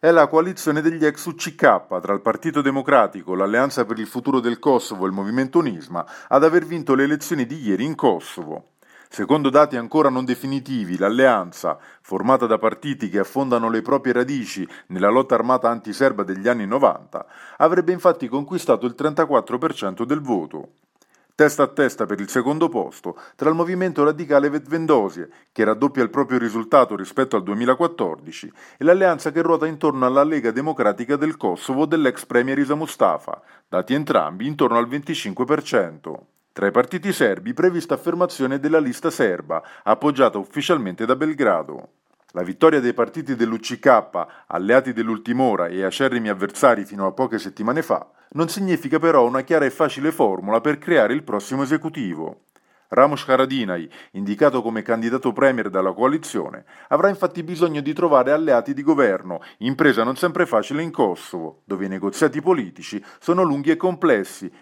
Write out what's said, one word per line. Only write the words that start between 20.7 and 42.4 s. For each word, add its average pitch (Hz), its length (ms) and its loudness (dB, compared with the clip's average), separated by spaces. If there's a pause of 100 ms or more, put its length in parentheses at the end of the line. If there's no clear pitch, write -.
Testa 147 280 4
a 131 40 4
testa 131 380 0
per 98 140 -6
il 101 100 -8
secondo 147 400 0
posto 87 480 -8 (180)
tra 143 140 0
il 160 60 2
movimento 175 480 0
radicale 147 480 2
Vetvendosie, 143 760 -2 (240)
che 110 120 0
raddoppia 120 400 0
il 107 80 -2
proprio 127 260 -2
risultato 117 580 2
rispetto 117 400 -4
al 101 60 0
duemilaquattordici, 107 1120 -4 (240)
e - 60 -8
l'alleanza 170 480 4
che 160 100 -2
ruota 160 240 2
intorno 147 400 -2
alla 131 180 4
Lega 143 280 0
Democratica 123 640 -2
del 156 200 -2
Kosovo 131 520 -2
dell'ex 147 400 -2
premier 131 320 0
Isa 143 160 0
Mustafa, 117 640 -2 (260)
dati 92 280 -2
entrambi 98 500 -2
intorno 147 320 0
al 117 100 2
venticinque 143 560 -6
per 151 200 0
cento. 82 640 -4 (260)
Tra 101 140 -2
i 98 40 2
partiti 151 400 0
serbi, 110 440 0
prevista 170 400 0
affermazione 170 640 -2
della 151 200 2
lista 139 300 -2
serba, 85 540 -2 (180)
appoggiata 127 560 2
ufficialmente 113 640 -4
da 123 120 2
Belgrado. 143 800 -2 (420)
La 87 80 -4